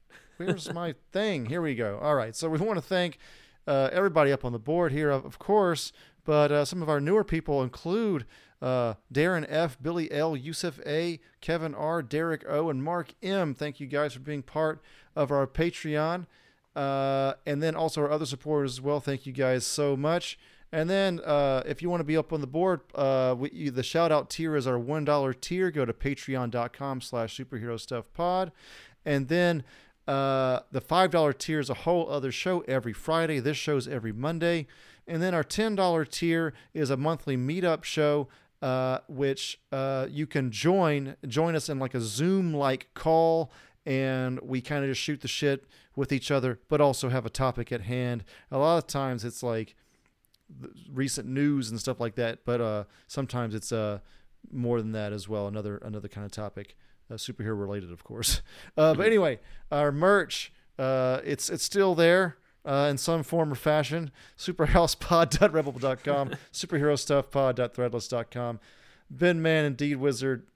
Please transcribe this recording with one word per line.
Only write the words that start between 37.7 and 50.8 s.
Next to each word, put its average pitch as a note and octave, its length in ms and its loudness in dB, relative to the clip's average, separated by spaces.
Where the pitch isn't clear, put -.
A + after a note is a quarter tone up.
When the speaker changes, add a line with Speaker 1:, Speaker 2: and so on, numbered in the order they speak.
Speaker 1:
show, D3 440 2
uh, C3 460 0
which, C#3 520 -4
uh, C3+ 380 -2
you D3 180 -4
can C3+ 240 -2
join, D3 640 2
join D#3+ 280 0
us D3+ 140 -2
in, C#3 80 -4
like, C3 160 -4
a B2 80 -2
Zoom-like C#3+ 960 0
call, E3 560 2
and C3 560 -2
we C3 200 -4
kinda C#3+ 260 -4
just C3 140 -2
shoot D3 200 -4
the C3+ 60 -8
shit C#3 360 0
with C3+ 160 -2
each C#3 200 -2
other, B2+ 360 0
but D3+ 140 4
also C3+ 280 4
have B2 160 0
a A2+ 40 -6
topic A#2+ 420 -2
at A#2 100 -4
hand. A#2+ 420 -4
A C3+ 60 -2
lot D#3+ 220 4
of - 80 -6
times C3 360 -4
it's, A#2+ 200 -8
like, A2+ 320 -4
the C3 200 -18